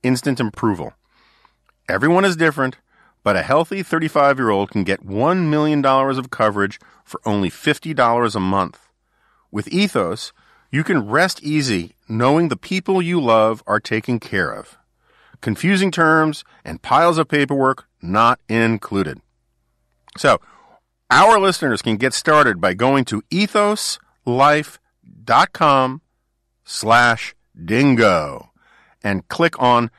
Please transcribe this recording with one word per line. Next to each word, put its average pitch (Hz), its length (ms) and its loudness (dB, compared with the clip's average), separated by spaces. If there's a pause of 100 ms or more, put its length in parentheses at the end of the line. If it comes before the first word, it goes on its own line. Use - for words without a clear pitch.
instant 127 380 -2
approval. 104 540 -4 (920)
Everyone 165 360 2
is 185 120 0
different, 143 400 0 (460)
but 101 140 2
a 85 60 0
healthy 165 400 0
thirty-five-year-old 139 880 0
can 98 140 -2
get 95 200 -4
one 151 460 -2
million 151 320 0
dollars 135 360 0
of 127 120 -8
coverage 101 480 -2 (260)
for - 200 -16
only 101 260 -2
fifty - 440 -6
dollars 120 400 0
a 104 60 -4
month. 95 480 -4 (640)
With - 220 -8
Ethos, 117 600 -4 (380)
you 143 120 -2
can 139 260 -2
rest 160 340 -2
easy 131 520 -4 (140)
knowing 135 400 0
the 120 80 -6
people 185 440 -4
you 175 200 -2
love 110 460 2
are 107 140 -2
taken 113 380 -4
care 90 320 -4
of. - 280 -16 (600)
Confusing 185 500 -2
terms 156 520 2 (220)
and - 180 -14
piles 160 360 2
of 156 100 0
paperwork 139 580 -2 (140)
not 110 480 2
included. 107 720 -2 (960)
So, 127 240 2 (720)
our 202 280 6
listeners 160 440 -2
can 110 140 -2
get 127 180 -2
started 139 460 2
by 92 140 0
going 131 320 0
to - 240 -6
ethos 208 680 -2 (260)
life 143 540 0 (460)
dot 135 280 2
com 135 480 2 (640)
slash 117 720 0 (280)
dingo 101 880 0 (520)
and 98 260 -4
click 165 320 -2
on 120 380 2